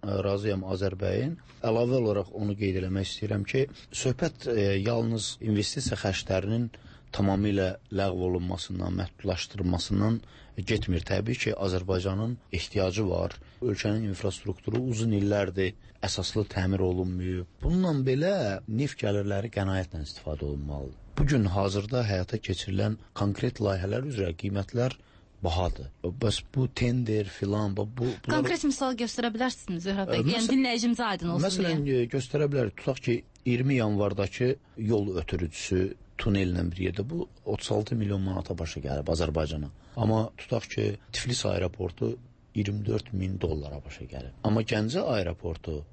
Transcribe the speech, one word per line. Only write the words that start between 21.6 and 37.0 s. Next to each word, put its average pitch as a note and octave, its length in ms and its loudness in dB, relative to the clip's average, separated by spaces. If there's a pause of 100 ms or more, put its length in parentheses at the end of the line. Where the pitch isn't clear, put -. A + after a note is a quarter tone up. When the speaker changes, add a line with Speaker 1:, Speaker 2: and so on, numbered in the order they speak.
Speaker 1:
həyata G2 320 0
keçirilən G2+ 640 0 (160)
konkret G2+ 460 0
layihələr G2+ 480 0
üzrə G2 280 0
qiymətlər G2+ 600 -2 (460)
bahadır. E2 480 0 (120)
Bəs G2 360 0 (160)
bu C3 140 2
tender A#2+ 560 0
filan, G2+ 520 -2
bu, G#2 100 -2
bu, A#2+ 200 -4 (200)
bunlar D#4 120 2
Speaker 2:
Konkret D#4+ 260 0
misal C4 320 0
göstərə A#3 380 -2
bilərsinizmi A3 480 -4
Zöhrə G3 240 -2
bəy? A2+ 140 0
Speaker 1:
Ə, - 20 2
Speaker 2:
Yəni C#3 140 4
Speaker 1:
məsəl-, A3+ 160 0
Speaker 2:
dinləyicimizə A#3+ 520 2
aydın F3 300 -2
olsun F3 140 2
Speaker 1:
məsələn, F3 360 2
Speaker 2:
deyə. B2+ 220 4
Speaker 1:
e, - 60 -6
göstərə C#3+ 400 2
bilərik. A#2+ 260 0
Tutaq - 240 -2
ki, A#2 140 2 (280)
iyirmi B2+ 360 4
yanvardakı G#2 720 2 (280)
yol G#2 400 2
ötürücüsü F2 600 0 (380)
tunellə F#2 520 2
bir F2+ 160 -6
yerdə F#2 240 -2